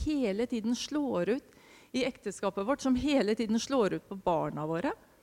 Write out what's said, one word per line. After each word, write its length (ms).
hele 420
tiden 300
slår 580
ut 220
i 120
ekteskapet 600
vårt, 160
som 120
hele 400
tiden 240
slår 380
ut 100
på 160
barna 460
våre. 240